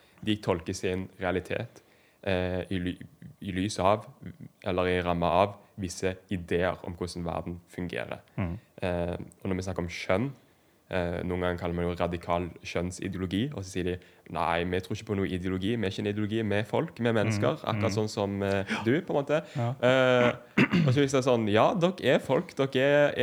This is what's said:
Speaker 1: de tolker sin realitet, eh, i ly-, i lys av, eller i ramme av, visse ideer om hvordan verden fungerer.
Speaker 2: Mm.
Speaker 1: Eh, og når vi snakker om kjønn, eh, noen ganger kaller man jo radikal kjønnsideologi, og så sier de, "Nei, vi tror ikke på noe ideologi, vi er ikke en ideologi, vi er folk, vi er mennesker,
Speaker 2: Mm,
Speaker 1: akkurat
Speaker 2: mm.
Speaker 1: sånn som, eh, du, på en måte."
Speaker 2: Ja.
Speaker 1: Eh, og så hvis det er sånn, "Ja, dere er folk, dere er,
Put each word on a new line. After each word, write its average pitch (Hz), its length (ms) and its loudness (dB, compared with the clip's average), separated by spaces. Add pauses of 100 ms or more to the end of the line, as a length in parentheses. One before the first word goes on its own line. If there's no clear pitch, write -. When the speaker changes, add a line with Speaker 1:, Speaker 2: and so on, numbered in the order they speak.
(220)
Speaker 1:
de 104 140 0
tolker 95 420 -4
sin 92 300 -4 (100)
realitet, 95 640 -4 (400)
eh, 90 480 -2
i 95 80 -2
ly-, 87 200 -4 (420)
i 98 100 -8
lys 92 300 -2
av, 104 260 2 (560)
eller 92 240 0
i 90 160 2
ramme 87 240 0
av, 95 300 4 (180)
visse 92 400 -4 (160)
ideer 87 560 -2
om 90 80 -8
hvordan 87 320 -8
verden 85 400 -6
fungerer. 85 540 -8 (160)
Speaker 2:
Mm. 87 220 -4 (220)
Speaker 1:
Eh, 87 360 -2 (260)
og 95 80 -4
når 92 60 0
vi 90 60 -4 (100)
snakker 87 100 -4
om 85 80 -4
kjønn, 107 400 0 (600)
eh, 87 320 -2
noen 90 220 -2
ganger 90 160 0
kaller 87 160 -2
man 87 80 0
jo 87 100 0
radikal 87 520 -2 (180)
kjønnsideologi, 92 880 -4
og 104 80 -8
så 92 100 -10
sier 90 140 -4
de, 90 120 -2 (340)
"Nei, 85 340 0
vi 90 160 0
tror 107 160 -6
ikke - 140 -12
på 101 80 0
noe 95 100 0
ideologi, 92 480 -2
vi 107 80 -2
er 95 80 0
ikke - 80 -8
en 104 80 0
ideologi, 107 340 -2
vi 101 140 0
er 107 80 0
folk, 127 340 -2
vi 117 100 0
er 113 40 2
mennesker, 113 480 2
Speaker 2:
Mm, - 80 -6
Speaker 1:
akkurat 107 240 0
Speaker 2:
mm. 104 60 -2
Speaker 1:
sånn 107 100 0
som, 101 340 -2
eh, 98 220 0 (220)
du, 120 160 4
på 165 100 -6
en 160 80 2
måte." 147 220 0 (120)
Speaker 2:
Ja. 120 140 0 (160)
Speaker 1:
Eh, 127 480 6 (540)
og - 80 4
så 143 100 4
hvis 135 80 -2
det 135 80 4
er 127 80 2
sånn, 113 240 4
"Ja, 113 220 8
dere 170 400 2
er 190 40 4
folk, - 380 0
dere 131 240 2
er, 143 320 6 (100)